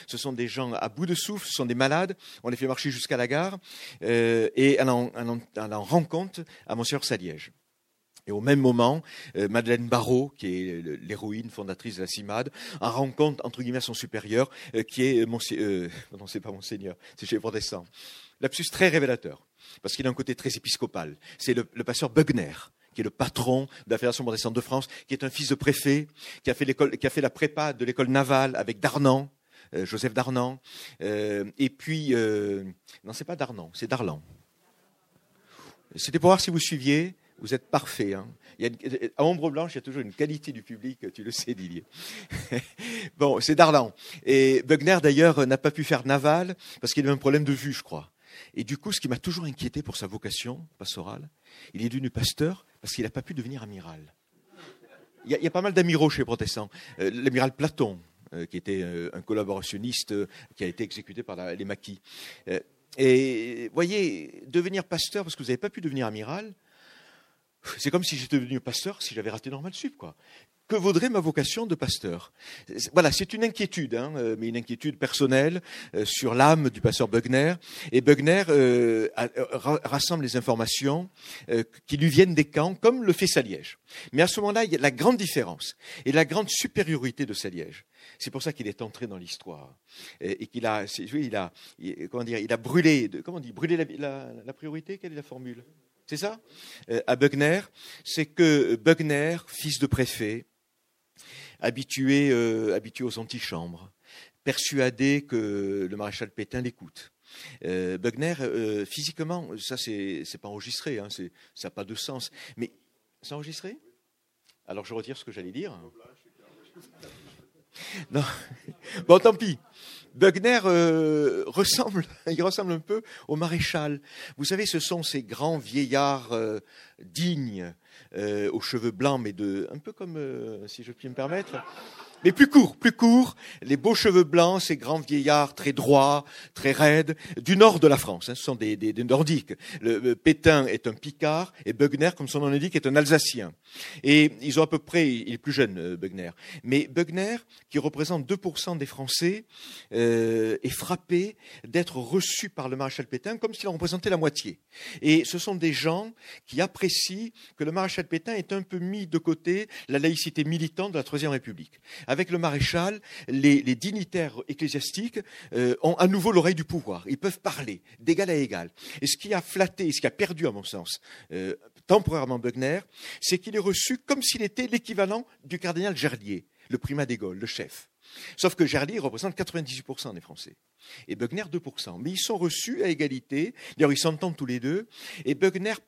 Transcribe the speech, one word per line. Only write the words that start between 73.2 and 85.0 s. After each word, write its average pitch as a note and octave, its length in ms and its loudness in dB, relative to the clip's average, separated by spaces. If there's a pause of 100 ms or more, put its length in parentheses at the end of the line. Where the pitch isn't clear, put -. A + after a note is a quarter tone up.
une A3 100 -4
inquiétude, F3+ 520 -2
hein, C3+ 220 -4
euh, A2+ 200 -2
mais A2+ 120 -4
une A#2 80 -4
inquiétude A#2+ 420 -6
personnelle, C#3+ 640 2 (320)
euh, G#2+ 100 0
sur A#2 300 -2
l'âme C#3+ 340 8
du G#2+ 100 -8
pasteur A2 280 2
Bugner. B2+ 480 2 (360)
Et B2+ 100 6
Bugner, D3 480 6
euh, B2 640 6
a, A#2 200 -2
euh, B2 180 -2
ra-, C#3 300 0
rassemble C#3+ 400 -2
les B2 140 -2
informations, C3 720 0 (400)
euh, A#2 140 2 (240)
qui D3 100 -4
lui D#3+ 120 4
viennent E3+ 260 8
des D3 100 4
camps, E3 300 0
comme A#3+ 280 4
le F#3+ 100 4
fait - 120 0
Saliège. G#2 540 -2 (320)
Mais C3+ 100 4
à F3 60 6
ce F3+ 140 -2
moment-là, G#3 220 2
il G3+ 80 -2
y D3+ 40 0
a C3+ 40 2
la C#3 120 4
grande D3+ 260 4